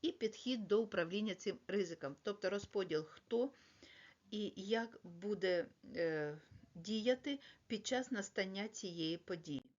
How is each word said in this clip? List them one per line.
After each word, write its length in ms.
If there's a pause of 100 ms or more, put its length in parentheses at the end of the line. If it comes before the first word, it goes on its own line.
і 100
підхід 540
до 160
управління 520
цим 320
ризиком. 560
Тобто 280
розподіл, 540
хто 480 (800)
і 260
як 480
буде, 640 (300)
е, 420 (360)
діяти 640 (280)
під 200
час 240
настання 580
цієї 480
події. 460 (160)